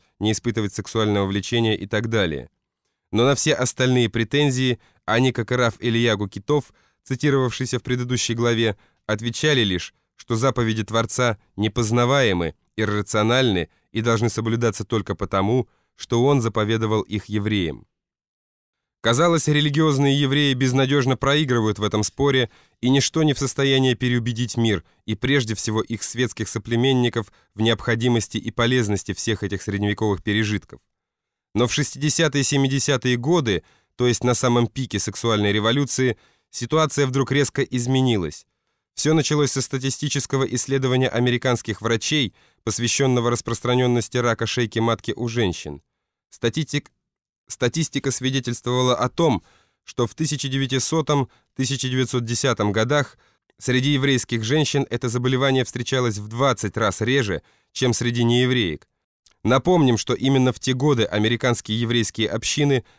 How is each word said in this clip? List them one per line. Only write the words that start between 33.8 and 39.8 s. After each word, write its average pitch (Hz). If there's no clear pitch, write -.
то 123
есть 120
на 120
самом 120
пике 117
сексуальной 104
революции, 120
ситуация 143
вдруг 131
резко 143
изменилась. 120
Все 156
началось 147
со 135
статистического 135